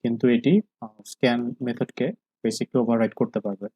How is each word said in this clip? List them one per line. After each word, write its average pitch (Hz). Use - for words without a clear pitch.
কিন্তু 117
এটি, 139
আহ, -
স্ক্যান 120
মেথডকে 123
basically 120
ওভাররাইড 113
করতে 110
পারবে। 101